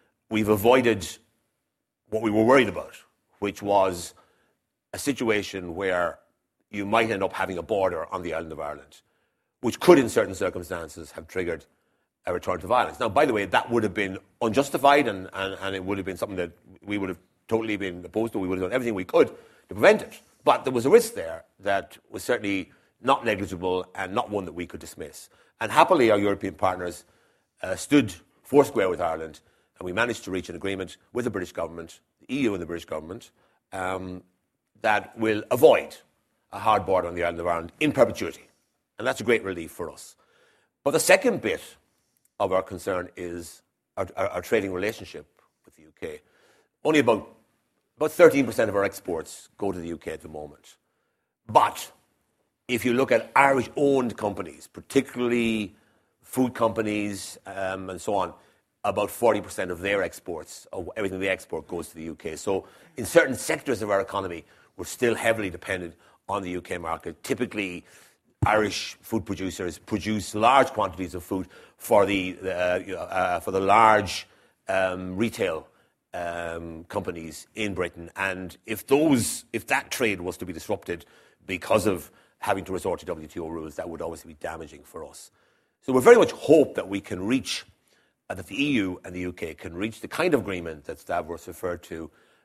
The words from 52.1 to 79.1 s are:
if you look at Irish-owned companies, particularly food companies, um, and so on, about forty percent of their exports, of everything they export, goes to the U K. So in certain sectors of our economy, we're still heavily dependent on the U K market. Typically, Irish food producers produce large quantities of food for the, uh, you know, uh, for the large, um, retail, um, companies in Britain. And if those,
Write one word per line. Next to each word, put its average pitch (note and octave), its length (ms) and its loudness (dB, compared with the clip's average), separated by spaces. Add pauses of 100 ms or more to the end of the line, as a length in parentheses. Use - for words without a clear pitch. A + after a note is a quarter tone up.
if B2 180 0
you A#2+ 80 4
look B2+ 180 2
at A#2 240 4
Irish-owned C#3 800 4
companies, F2+ 500 -6
particularly A#2+ 1080 0 (460)
food B2+ 320 0
companies, G#2+ 920 -2
um, F#2+ 420 -6
and F#2 100 -10
so G#2+ 160 -4
on, F2+ 180 -2 (500)
about G2+ 260 -2
forty A2 320 2
percent F#2 300 -6
of E2 100 -8
their G2 220 0
exports, - 680 -10
of F2+ 240 -10
everything F#2+ 240 -4
they F#2+ 100 -2
export, E2 380 -6
goes E2+ 220 -8
to - 60 -20
the D#2+ 80 -14
U D#2+ 120 -10
K. D#2+ 200 -12
So F#2+ 320 -4 (280)
in A#2 100 -8
certain C#3 300 4
sectors C#3 460 -2
of G#2 80 -4
our G2 120 2
economy, F#2+ 440 -6 (320)
we're F#2 80 -10
still A#2 300 0
heavily A2 340 0
dependent F2+ 460 -8 (320)
on G2 160 -4
the F#2 80 -6
U F2+ 100 -6
K F2+ 160 -6
market. E2 460 -8
Typically, G#2 600 -6 (640)
Irish G#2+ 560 0
food G#2 240 -6
producers F2+ 540 -6
produce G#2+ 540 -4
large B2 340 6
quantities F#2 480 -4
of F2+ 80 -10
food F#2+ 240 -6 (300)
for G2+ 280 4
the, F#2 340 -2
uh, F2+ 460 0
you F#2+ 80 -10
know, E2+ 80 -8
uh, F2+ 400 -2
for G2+ 100 -6
the F#2+ 80 0
large, G#2 680 6 (420)
um, F#2 480 -2
retail, F#2+ 500 -2 (460)
um, E2+ 720 -8
companies E2+ 680 -8
in G#2+ 180 -4
Britain. F2 420 -6
And F#2+ 400 -6 (100)
if A2 220 -8
those, C#3 640 2